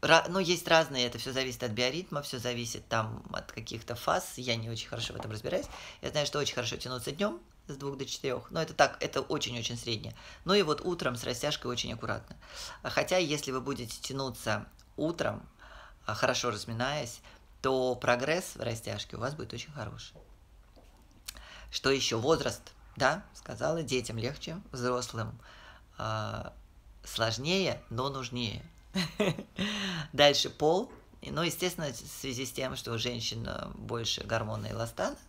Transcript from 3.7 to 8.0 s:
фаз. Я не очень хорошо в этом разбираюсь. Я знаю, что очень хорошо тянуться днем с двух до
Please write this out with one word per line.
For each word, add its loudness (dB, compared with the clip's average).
фаз. 0
Я 0
не -4
очень -6
хорошо -4
в -8
этом -6
разбираюсь. -2
Я -4
знаю, 2
что 0
очень 0
хорошо -2
тянуться -6
днем 0
с -6
двух -4
до -4